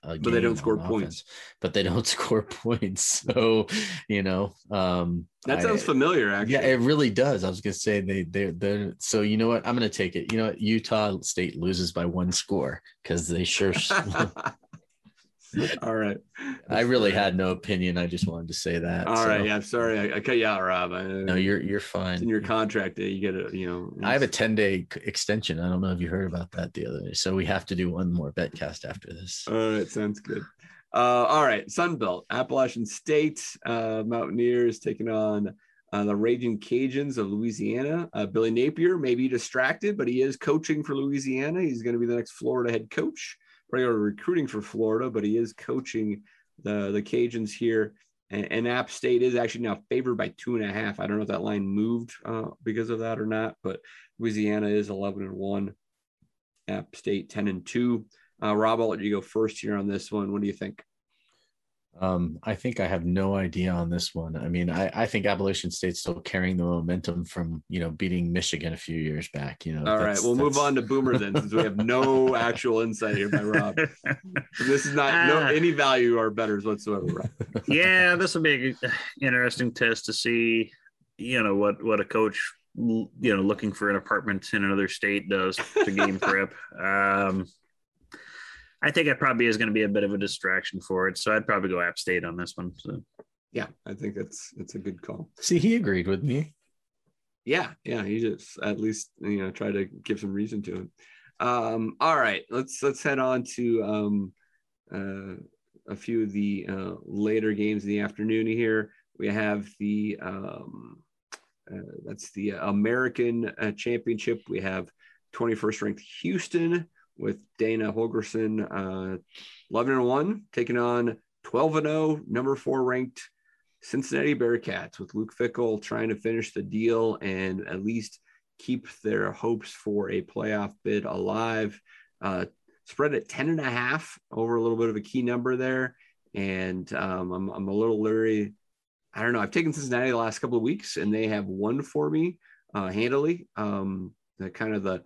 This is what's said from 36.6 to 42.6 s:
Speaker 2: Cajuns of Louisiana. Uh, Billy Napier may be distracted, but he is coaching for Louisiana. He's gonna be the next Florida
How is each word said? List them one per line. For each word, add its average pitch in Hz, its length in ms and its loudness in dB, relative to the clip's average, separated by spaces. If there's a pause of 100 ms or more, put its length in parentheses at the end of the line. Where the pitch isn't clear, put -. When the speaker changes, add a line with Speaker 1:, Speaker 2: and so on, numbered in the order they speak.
Speaker 2:
Cajuns 131 580 0
of 104 80 0
Louisiana. 113 840 -2
Uh, 104 140 -2
Billy 110 260 2
Napier 156 460 4
may 127 180 2
be 127 100 2
distracted, 131 720 0
but 131 80 0
he 127 160 2
is 135 140 0
coaching 151 480 0
for 143 100 -4
Louisiana. 139 640 -2
He's 135 220 0
gonna 120 160 0
be 117 80 0
the 120 80 0
next 117 200 -4
Florida 123 360 0